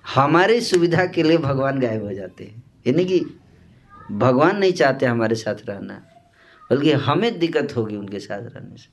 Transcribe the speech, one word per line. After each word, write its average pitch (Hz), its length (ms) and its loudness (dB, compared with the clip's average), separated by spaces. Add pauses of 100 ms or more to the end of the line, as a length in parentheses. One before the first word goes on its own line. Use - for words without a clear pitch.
(160)
हमारी 175 460 4
सुविधा 175 440 2
के 170 180 -2
लिए 160 140 4
भगवान 135 420 -2
गायब 110 240 -2
हो 101 100 -8
जाते 95 300 -14
हैं, 110 200 -20 (240)
यानी 160 180 2
कि 180 140 0 (920)
भगवान 131 460 2
नहीं 190 140 2
चाहते 147 340 2
हमारे 113 300 0
साथ 110 200 -6 (100)
रहना, 98 400 -12 (680)
बल्कि 147 200 4
हमें 170 480 0
दिक्कत - 360 -2
होगी 107 200 -4
उनके 101 240 -10
साथ 101 220 -12
रहने 107 360 -18
से - 160 -20